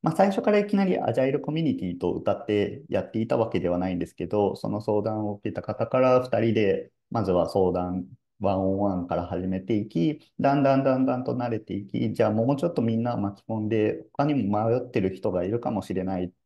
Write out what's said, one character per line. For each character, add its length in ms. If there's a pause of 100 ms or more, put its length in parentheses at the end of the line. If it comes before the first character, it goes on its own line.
ま 120
あ、 20
最 140
初 120
か 100
ら 80
い 80
き 100
な 80
り 140
ア 140
ジ 60
ャ 80
イ 40
ル 100
コ 100
ミ 100
ュ 40
ニ 120
テ 100
ィ 100
と 280
謳 80
っ 120
て 440
や 120
っ 100
て 100
い 60
た 100
わ 120
け 100
で 100
は 100
な 100
い 60
ん 40
で 60
す 100
け 120
ど、 280
そ 140
の 100
相 220
談 260
を 80
受 140
け 40
た 80
方 260
か 120
ら 220
二 60 (120)
人 140
で、 380 (200)
ま 120
ず 80
は 180
相 240
談、 340 (340)
ワ 140
ン 120
オ 80
ン 40
ワ 160
ン 120
か 80
ら 120
始 200
め 140
て 160
い 100
き、 320 (200)
だ 160
ん 60
だ 140
ん 80
だ 140
ん 80
だ 100
ん 80
と 120
慣 140
れ 100
て 140
い 140
き、 260
じ 100
ゃ 40
あ 40
も 220
う 40
ち 80
ょ 40
っ 40
と 80
み 160
ん 60
な 140
巻 260
き 40
込 140
ん 80
で、 440
他 120
に 80
も 340
迷 100
っ 40
て 180
る 160
人 160
が 120
い 60
る 100
か 120
も 100
し 120
れ 100
な 160
い 120 (140)